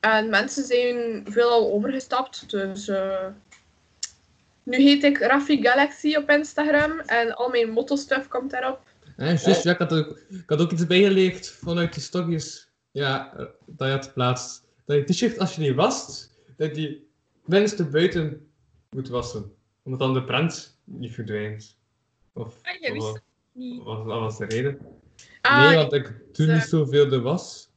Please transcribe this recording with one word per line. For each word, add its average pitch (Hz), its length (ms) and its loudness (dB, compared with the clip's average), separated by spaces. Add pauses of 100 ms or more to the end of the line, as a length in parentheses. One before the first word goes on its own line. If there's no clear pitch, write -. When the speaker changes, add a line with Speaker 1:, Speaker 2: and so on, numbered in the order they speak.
Speaker 1:
En 220 300 2
mensen 262 340 0
zijn 240 640 -2
veelal 233 440 4
overgestapt. 254 760 -4
Dus, 196 380 -6
eh, 190 380 -4 (1400)
nu 247 200 -4
heet 285 220 6
ik 285 140 4
Raffi 277 440 2
Galaxy 285 520 2
op 294 160 0
Instagram. 302 680 2
En 233 360 0
al 247 120 -2
mijn 233 220 0
motto-stuff 269 580 -2
komt 262 220 -6
daarop. 262 300 -4 (360)
Speaker 2:
Ja, 123 80 -6
juist, 170 380 2
ja, 175 100 2
ik 175 60 0
had 165 140 -2
ook, 156 260 -2 (100)
ik 185 180 -16
had 151 140 0
ook 170 120 2
iets 170 140 0
bijgeleerd 190 640 4
vanuit 170 440 -4
die 139 80 -8
stokjes. 170 680 -6 (220)
Ja, 139 460 -4
eh, - 100 -10 (200)
dat - 220 -4
je 139 60 0
had 135 120 -4
geplaatst. - 580 -2 (200)
Dat 147 120 0
je 143 80 2
t-shirt, 214 340 0
als 185 160 -2
je 160 60 -8
die 139 140 0
wast, - 600 -2 (220)
dat 156 120 -4
je 147 60 -8
die 151 340 -8 (360)
binnenste 202 400 2
buiten 156 680 0 (400)
moet 131 180 -8
wassen. 117 460 -8 (280)
Omdat 131 180 -8
dan 131 140 2
de 127 100 0
prent - 600 -4
niet - 300 -12
verdwijnt. 107 640 -8 (560)
Of, - 300 -14
Speaker 3:
Ah, 359 180 -10
jij 262 120 -4
wist 110 140 -6
Speaker 2:
of, 110 60 -6
Speaker 3:
dat 113 100 -12 (340)
niet. 247 260 -12
Speaker 2:
Wat, 110 220 -10
wat 110 160 -6
was 107 180 -6
de 107 60 -6
reden? 127 340 -4 (640)
Speaker 1:
Ah, 190 260 6
Speaker 2:
Nee, 175 100 8
want 147 160 2
ik 135 200 -2 (200)
doe 156 140 2
niet 160 160 4
Speaker 1:
eh, - 60 -4
Speaker 2:
zoveel 147 400 4
de 131 120 2
was. - 560 -6